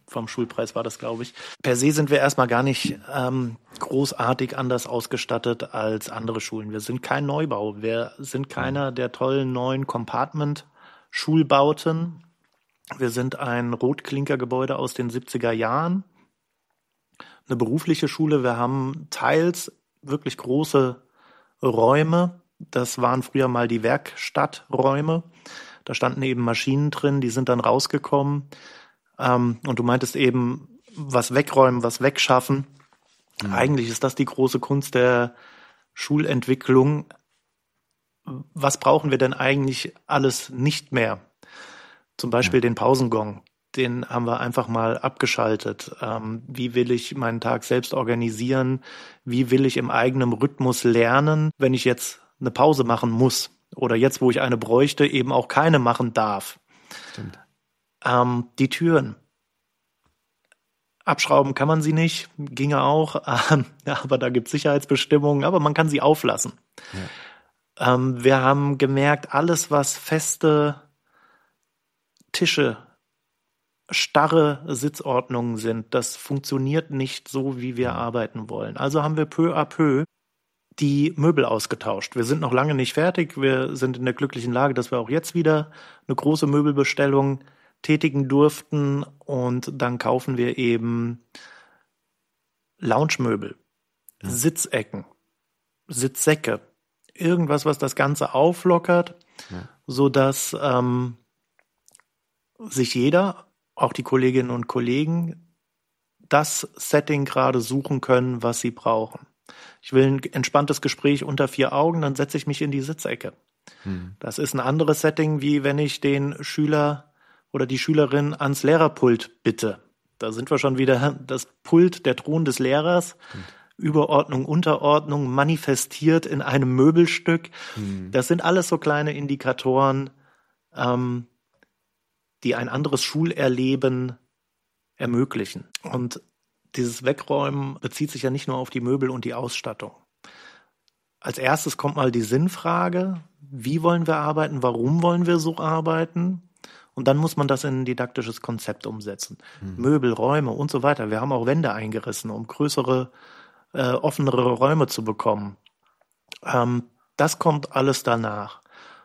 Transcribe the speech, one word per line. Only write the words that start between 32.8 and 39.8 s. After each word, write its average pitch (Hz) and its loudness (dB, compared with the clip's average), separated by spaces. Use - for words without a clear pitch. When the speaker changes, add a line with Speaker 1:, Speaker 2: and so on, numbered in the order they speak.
Speaker 2:
Mhm. 101 -4
Speaker 1:
Eigentlich 123 2
ist 113 -4
das 131 -2
die 139 0
große 131 0
Kunst 139 -4
der 123 2
Schulentwicklung. 143 2
Was 139 -2
brauchen 147 4
wir 131 4
denn 131 2
eigentlich 135 -2